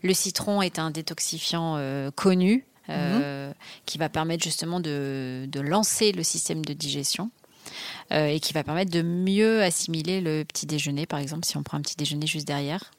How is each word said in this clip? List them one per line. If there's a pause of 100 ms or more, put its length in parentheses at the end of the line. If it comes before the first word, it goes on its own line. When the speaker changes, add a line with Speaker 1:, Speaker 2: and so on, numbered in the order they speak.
Speaker 1:
Le
citron
est
un
détoxifiant,
euh,
connu, (240)
euh,
Speaker 2:
Mhm. (300)
Speaker 1:
qui
va
permettre
justement
de,
de
lancer
le
système
de
digestion, (840)
euh,
et
qui
va
permettre
de
mieux
assimiler
le
petit
déjeuner,
par
exemple,
si
on
prend
un
petit
déjeuner
juste
derrière.